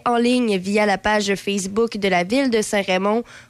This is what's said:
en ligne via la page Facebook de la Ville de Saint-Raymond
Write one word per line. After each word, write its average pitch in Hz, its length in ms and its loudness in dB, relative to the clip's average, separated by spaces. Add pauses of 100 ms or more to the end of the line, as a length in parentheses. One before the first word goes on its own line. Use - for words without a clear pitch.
en 240 120 2
ligne 240 400 2
via 202 280 0
la 196 120 2
page 208 380 0
Facebook 202 640 -2
de 202 100 -2
la 180 160 2
Ville 254 260 0
de 220 120 2
Saint-Raymond 202 640 0 (260)